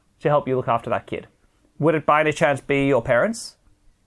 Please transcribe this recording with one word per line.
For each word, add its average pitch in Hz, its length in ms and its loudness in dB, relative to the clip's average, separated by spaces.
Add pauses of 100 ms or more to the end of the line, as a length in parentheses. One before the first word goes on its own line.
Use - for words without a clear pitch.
(220)
to 151 80 0
help 147 180 2
you 131 80 0
look 127 140 -2
after 117 200 -2
that 98 160 -2
kid? - 220 -10 (520)
Would 160 160 2
it 151 100 -4
by 151 160 2
any 156 100 0
chance 143 300 0
be 139 260 0
your 131 140 2
parents? 151 560 -2 (500)